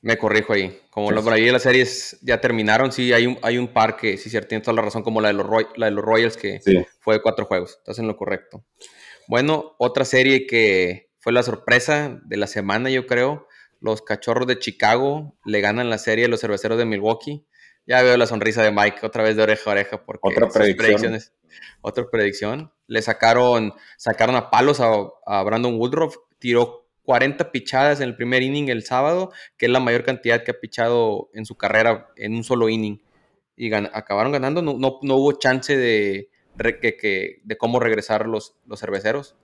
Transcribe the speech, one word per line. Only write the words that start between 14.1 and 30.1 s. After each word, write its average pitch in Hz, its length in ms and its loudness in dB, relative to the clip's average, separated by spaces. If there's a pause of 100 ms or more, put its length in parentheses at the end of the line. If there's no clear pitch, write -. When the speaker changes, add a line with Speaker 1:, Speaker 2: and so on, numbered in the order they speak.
Speaker 1:
de 123 120 -2
Chicago 135 760 -2 (100)
le 104 160 0
ganan 113 300 0
la 107 80 -2
serie 113 280 0
a - 20 2
los 117 120 0
Cerveceros 110 380 -2
de 120 60 2
Milwaukee. 113 600 -4 (420)
Ya 127 160 4
veo 123 140 6
la 120 100 4
sonrisa 110 360 -2
de 107 100 4
Mike 104 320 0
otra 113 180 -4
vez 110 140 2
de 110 60 4
oreja 107 280 0
a - 20 2
oreja, 101 320 -4
porque - 240 -4
Speaker 2:
Otra 98 180 2
Speaker 1:
sus - 80 -8
Speaker 2:
predicción. 107 320 2
Speaker 1:
predicciones, 110 460 0 (500)
otra 110 280 -6
predicción. 110 640 -4 (140)
Le 113 160 -2
sacaron, 117 720 2 (220)
sacaron 113 400 0
a - 140 -4
palos 127 300 4
a, 113 120 4 (340)
a 98 160 0
Brandon 113 360 0
Woodruff. 123 380 0 (220)
Tiró 120 460 0 (180)
cuarenta 139 500 0
pichadas 139 480 0
en 131 80 -4
el 117 80 -10
primer 127 260 0
inning 139 260 -2
el 113 140 -4
sábado, 165 480 -2 (260)
que 117 100 -2
es 120 60 2
la 131 60 4
mayor 120 260 0
cantidad 117 380 0